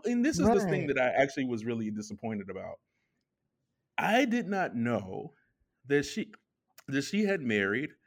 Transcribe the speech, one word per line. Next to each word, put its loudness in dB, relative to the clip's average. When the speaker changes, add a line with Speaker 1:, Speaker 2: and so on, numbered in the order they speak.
Speaker 1:
and 0
this 0
is 6
the 4
thing 0
Speaker 2:
Right. -2
Speaker 1:
that 0
I 4
actually 2
was -2
really -2
disappointed -8
about. -10
I 4
did 0
not -2
know -2
that 2
she, -8
that 0
she 0
had 0
married 0